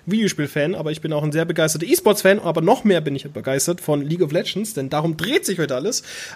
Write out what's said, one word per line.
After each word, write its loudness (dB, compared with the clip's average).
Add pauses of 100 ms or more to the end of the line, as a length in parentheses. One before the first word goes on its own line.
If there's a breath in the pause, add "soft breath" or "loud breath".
Videospiel-Fan, 0
aber -4
ich -8
bin -4
auch 0
ein 0
sehr 0
begeisterter 0
E-Sports-Fan, 4
aber 0
noch 4
mehr 6
bin -2
ich -8
begeistert -2
von 0
League 0
of 0
Legends, -4
denn -4
darum 0
dreht 0
sich -2
heute -2
alles. -4 (320 loud breath)